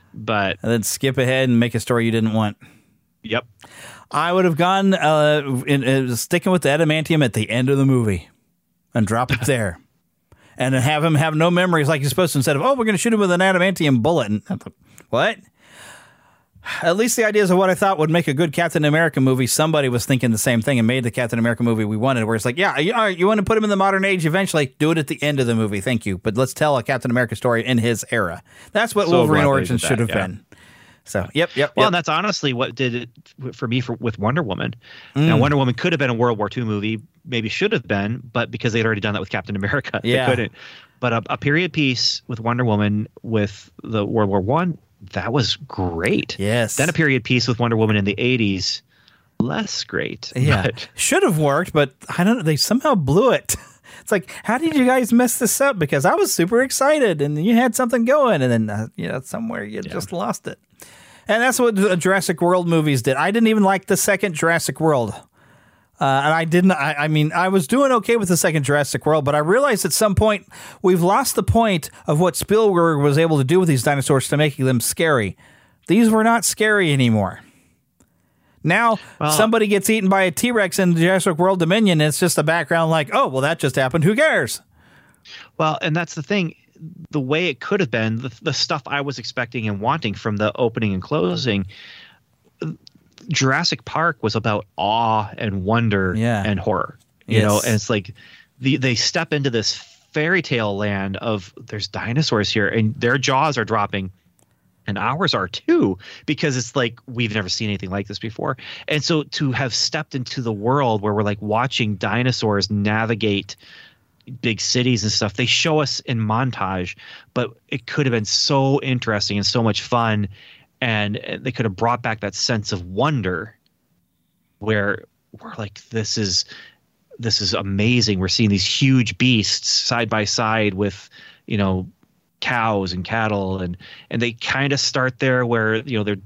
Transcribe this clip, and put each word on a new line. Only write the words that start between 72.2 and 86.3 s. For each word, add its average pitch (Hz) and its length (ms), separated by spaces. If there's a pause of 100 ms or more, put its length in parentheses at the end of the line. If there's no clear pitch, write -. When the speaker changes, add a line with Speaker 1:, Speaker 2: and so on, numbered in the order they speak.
Speaker 2:
Spielberg 175 640
was 143 160
able 160 220
to 135 60
do 165 140
with 180 100
these 131 140
dinosaurs 139 440
to 143 100
making 143 280
them 123 160
scary. 131 540 (520)
These 220 240
were 220 120
not 220 220
scary 208 480
anymore. 110 460 (1300)
Now, 220 300 (220)
Speaker 1:
Well 151 120
Speaker 2:
somebody 220 360
gets 196 240
eaten 208 180
by 196 140
a 180 80
T-Rex 214 480
in 180 160
Jurassic 170 420
World 185 220
Dominion, 180 420
and 151 60
it's 147 120
just 170 200
a - 20
background 165 480
like, 160 240
"Oh, 254 140
well, 131 140
that 151 180
just 139 160
happened. 143 280
Who 202 120
cares?" 240 440 (1000)
Speaker 1:
Well, 156 240
and 160 120
that's 170 200
the 156 80
thing. 190 320 (560)